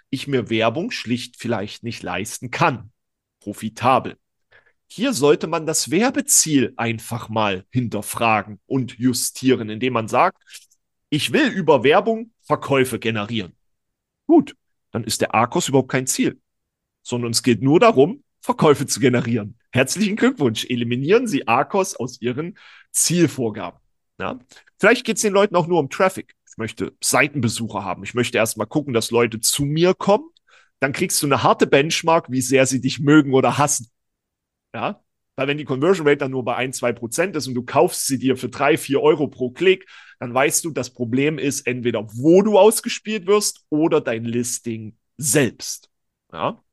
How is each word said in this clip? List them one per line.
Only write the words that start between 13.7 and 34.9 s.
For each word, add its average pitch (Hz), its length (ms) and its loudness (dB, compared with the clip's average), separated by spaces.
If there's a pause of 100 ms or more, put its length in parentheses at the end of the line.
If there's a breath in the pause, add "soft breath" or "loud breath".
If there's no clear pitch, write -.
Gut, - 280 4 (340)
dann 117 140 -8
ist 104 180 -4
der - 140 -2
arkos 120 340 0
überhaupt 131 220 2
kein 131 160 -2
Ziel, - 340 -2 (640)
sondern 120 280 -4
es - 120 -2
geht 120 180 2
nur 139 180 4
darum, 226 440 4 (180)
Verkäufe 147 460 2
zu - 120 -4
generieren. 120 580 0 (140)
Herzlichen 185 460 0
Glückwunsch, 190 520 0
eliminieren 127 580 0
Sie 165 200 -4
arkos 147 480 0
aus - 260 -10
Ihren 139 360 -6 (340 loud breath)
Zielvorgaben. 113 880 0 (400)
Ja? 95 200 -6 (400 soft breath)
Vielleicht 240 260 4
geht's 220 160 -4
den 214 100 0
Leuten 202 240 2
auch 170 120 2
nur 175 120 2
um 139 100 -2
Traffic. - 460 -2 (140)
Ich - 80 -20
möchte 107 440 -8
Seitenbesucher 117 840 -2
haben. 90 180 -8
Ich - 100 -14
möchte 120 240 -2
erst 110 200 0
mal 107 80 -4
gucken, 143 280 -4
dass 110 180 -2
Leute 117 280 0
zu - 240 -2
mir 160 300 2
kommen. 233 360 0 (520 soft breath)
Dann 139 100 0
kriegst - 300 -2
du 151 60 -2
eine 131 160 2
harte 220 240 4
Benchmark, 165 600 2
wie 127 120 -2
sehr 131 240 4
sie 131 160 -2
dich 123 180 -4
mögen 139 340 4
oder 127 240 4
hassen. 143 320 0 (840)
Ja? 123 280 -6 (360)